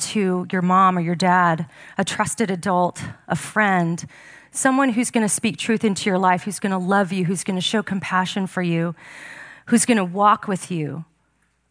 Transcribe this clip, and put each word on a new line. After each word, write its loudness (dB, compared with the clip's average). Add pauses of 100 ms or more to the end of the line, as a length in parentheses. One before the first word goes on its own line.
(140)
to 0
your -2
mom 4
or 0
your -2
dad, 4 (320)
a 0
trusted -2
adult, -2 (240)
a -2
friend, 0 (460)
someone 2
who's -2
gonna 2
speak -2
truth 0
into 0
your 2
life, 2
who's -8
gonna -2
love 2
you, 0
who's -2
gonna -4
show -2
compassion -2
for -6
you, -2 (720)
who's 4
gonna 2
walk 2
with -4
you, -6 (680)